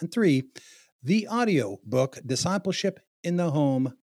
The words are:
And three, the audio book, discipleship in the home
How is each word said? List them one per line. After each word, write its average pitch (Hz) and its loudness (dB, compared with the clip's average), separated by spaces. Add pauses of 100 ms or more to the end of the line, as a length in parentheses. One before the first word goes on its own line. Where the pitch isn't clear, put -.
And 170 -6
three, 156 2 (580)
the 196 0
audio 185 0
book, 127 0
discipleship 185 -2 (240)
in 175 -2
the 175 0
home 135 0 (140)